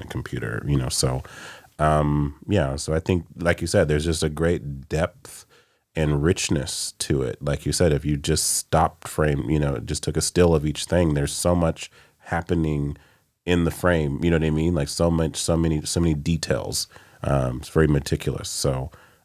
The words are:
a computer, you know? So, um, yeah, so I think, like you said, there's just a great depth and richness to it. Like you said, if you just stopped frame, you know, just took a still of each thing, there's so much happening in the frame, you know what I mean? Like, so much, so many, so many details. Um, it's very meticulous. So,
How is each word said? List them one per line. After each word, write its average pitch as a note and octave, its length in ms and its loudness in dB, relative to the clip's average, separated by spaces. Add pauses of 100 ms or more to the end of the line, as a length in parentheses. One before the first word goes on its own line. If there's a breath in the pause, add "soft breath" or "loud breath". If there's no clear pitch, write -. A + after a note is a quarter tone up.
a - 60 -16
computer, - 580 -8
you C#2+ 100 2
know? B1+ 140 0
So, C2 320 -2 (560 loud breath)
um, D2 560 2 (120)
yeah, C#2+ 300 2
so D#2 160 -4
I D#2+ 80 2
think, F2 240 0 (140)
like E2+ 240 0
you A2+ 40 -2
said, F2+ 220 4
there's D2+ 160 2
just E2 180 0
a D#2+ 60 2
great D2+ 600 -2
depth - 560 -6 (500 soft breath)
and D2+ 260 2
richness - 760 0
to C#2 240 -2
it. B1 200 -6
Like C#2+ 220 -2
you D2+ 80 0
said, E2+ 200 4
if C#2+ 120 0
you D2 140 0
just - 380 0
stopped - 520 0
frame, C#2+ 400 0
you D2+ 100 2
know, C#2 200 0
just C#2 240 -6
took D2+ 160 -4
a - 20 2
still E2+ 340 4
of D2+ 120 2
each - 180 -4
thing, E2+ 300 2
there's G2+ 180 0
so F2 220 0
much E2 360 0 (280 soft breath)
happening D#2 800 -2 (480 soft breath)
in E2+ 180 4
the D#2+ 60 2
frame, D#2 520 0
you E2+ 80 2
know E2+ 60 4
what D#2+ 80 2
I D#2 60 2
mean? D#2+ 240 2
Like, C#2+ 140 -2
so E2+ 220 0
much, D#2+ 260 0
so - 200 0
many, D#2+ 300 0
so - 140 -2
many E2+ 140 2
details. D2 720 -4 (360 loud breath)
Um, C2 360 -2
it's - 120 -14
very D#2 180 4
meticulous. C#2+ 640 -2
So, C2 400 -4 (340 soft breath)